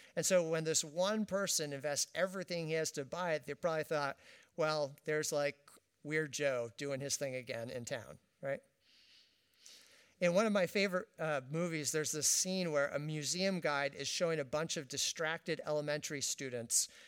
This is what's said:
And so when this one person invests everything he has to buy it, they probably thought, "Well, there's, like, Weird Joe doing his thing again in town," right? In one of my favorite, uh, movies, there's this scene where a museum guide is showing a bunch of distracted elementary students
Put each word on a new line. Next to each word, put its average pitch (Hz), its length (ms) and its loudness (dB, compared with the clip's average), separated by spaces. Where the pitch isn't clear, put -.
And 165 120 0
so 180 160 6
when 160 220 0
this 160 200 2
one 190 400 2
person 180 480 0
invests 139 420 -2
everything 180 520 -2
he 156 80 0
has 160 180 2
to 143 120 -2
buy 170 280 0
it, 147 140 0
they 147 80 -4
probably 160 300 0
thought, 143 340 0
"Well, 156 380 2
there's, 156 260 0
like, 143 240 2
Weird 156 300 -2
Joe 127 440 2
doing 143 240 -4
his 143 160 -2
thing 135 180 -2
again 120 360 -6
in 120 160 -6
town," 104 320 -8
right? 139 180 -4
In 175 140 4
one 220 120 6
of 208 60 2
my 190 140 4
favorite, 190 420 0
uh, 156 220 0
movies, 160 420 -2
there's 156 200 0
this 151 160 2
scene 185 440 2
where 143 160 2
a - 100 -2
museum 156 640 0
guide 143 340 0
is 139 140 -6
showing 165 300 0
a 143 60 0
bunch 151 320 -2
of 139 120 -6
distracted 160 760 -2
elementary 151 560 -2
students 120 680 0